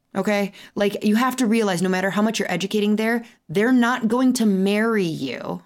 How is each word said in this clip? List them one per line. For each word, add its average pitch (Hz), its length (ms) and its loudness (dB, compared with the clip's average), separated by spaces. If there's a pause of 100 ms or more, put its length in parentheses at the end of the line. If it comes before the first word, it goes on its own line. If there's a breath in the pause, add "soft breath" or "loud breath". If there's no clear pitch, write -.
(140)
okay? 202 380 -2 (220 loud breath)
Like, 202 300 -2
you 208 120 4
have 254 200 0
to 262 100 0
realize 208 340 0
no 185 80 0
matter 185 220 0
how 190 120 0
much 220 160 0
you're - 140 -4
educating 208 440 0
there, 226 280 -2 (240 loud breath)
they're 208 240 2
not 247 360 2
going 247 260 2
to 226 120 0
marry 208 580 0
you 156 600 -6